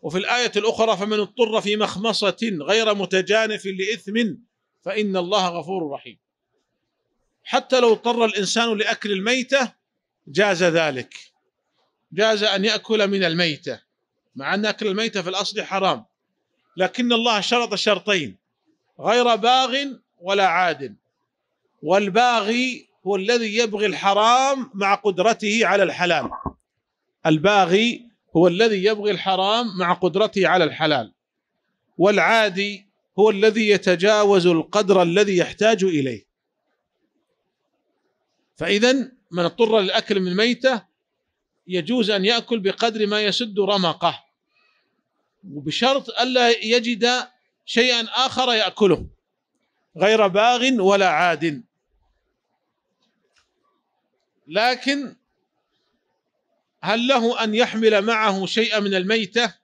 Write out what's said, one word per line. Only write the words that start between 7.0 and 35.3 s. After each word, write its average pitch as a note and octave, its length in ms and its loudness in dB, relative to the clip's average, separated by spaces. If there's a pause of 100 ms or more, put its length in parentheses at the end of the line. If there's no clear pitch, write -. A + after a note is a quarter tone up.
حتى - 360 0
لو A#3 120 4
اضطر A#3 320 0
الإنسان G#3 540 -2
لأكل G#3 340 -4
الميتة B3 600 -2 (560)
جاز F3 340 0
ذلك، D#3+ 520 -2 (1000)
جاز G#3+ 300 0
أن G3 220 0
يأكل G#3+ 440 0
من G3 160 0
الميتة، D#3+ 560 -4 (560)
مع C#3 180 -4
أن G#3 120 -2
أكل G#3+ 200 -4
الميتة G#3 360 -4
في E3 60 -6
الأصل G3 340 -6
حرام، F#3 420 -2 (720)
لكن A#3+ 360 -2
الله A#3 280 0
شرط A#3 340 -2
شرطين: F#3 640 -2 (640)
غير A#3 340 2
باغ B3 420 0 (440)
ولا G3 260 0
عاد، D#3+ 500 -2 (880)
والباغي A3 1040 0 (180)
هو G3 100 -2
الذي G#3+ 400 -2
يبغي G#3+ 300 -2
الحرام A3+ 880 2
مع G3 200 0
قدرته G#3 720 0
على G3 160 4
الحلال، D#3+ 480 0 (960)
الباغي F#3+ 840 2 (280)
هو F3 120 6
الذي G3 360 0
يبغي G#3 260 0
الحرام F#3+ 680 -2
مع F3+ 140 0
قدرته F#3 560 0
على F3 160 4
الحلال، C#3 480 -2 (840)
والعادي G3+ 880 2 (320)
هو G#3+ 120 6
الذي G#3+ 380 2
يتجاوز G3+ 800 4
القدر F#3 560 2
الذي F#3+ 340 2